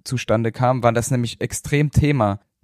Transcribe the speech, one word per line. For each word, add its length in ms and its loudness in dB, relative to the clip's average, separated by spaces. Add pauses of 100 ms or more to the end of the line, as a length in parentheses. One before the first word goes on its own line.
zustande 480 -2
kam, 320 0
war 100 4
das 200 -2
nämlich 280 -2
extrem 520 -2
Thema. 480 2 (240)